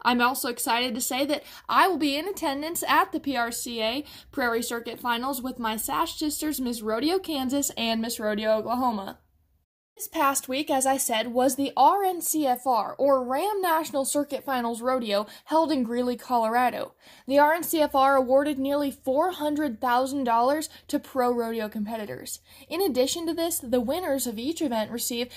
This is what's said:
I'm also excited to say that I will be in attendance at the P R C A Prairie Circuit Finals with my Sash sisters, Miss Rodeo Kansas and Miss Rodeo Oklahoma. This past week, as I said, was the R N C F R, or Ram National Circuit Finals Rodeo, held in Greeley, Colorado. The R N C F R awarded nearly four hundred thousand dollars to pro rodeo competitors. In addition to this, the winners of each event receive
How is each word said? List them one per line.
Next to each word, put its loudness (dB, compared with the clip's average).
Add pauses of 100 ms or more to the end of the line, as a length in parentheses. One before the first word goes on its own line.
I'm 2
also 0
excited -2
to -4
say -2
that -2 (240)
I 4
will 0
be 0
in -4
attendance -4
at 4
the -4
P -4
R -2
C -6
A -2 (260)
Prairie 0
Circuit -8
Finals -2
with -8
my -2
Sash -2
sisters, -2
Miss -4
Rodeo 0
Kansas -2
and -2
Miss -4
Rodeo 0
Oklahoma. 0 (800)
This -10
past 0
week, -2
as 2
I 4
said, -2
was 4
the -2
R 6
N -2
C 0
F 0
R, 0
or 4
Ram -2
National 0
Circuit -2
Finals -2
Rodeo, 0 (160)
held 2
in 2
Greeley, 0
Colorado. 0 (340)
The 4
R 8
N 0
C 0
F 2
R 6
awarded 4
nearly 0
four 0
hundred -2
thousand 2
dollars 2 (180)
to 0
pro 0
rodeo -2
competitors. -8 (300)
In -2
addition 0
to -2
this, -2
the 0
winners -2
of -6
each -4
event -2
receive -4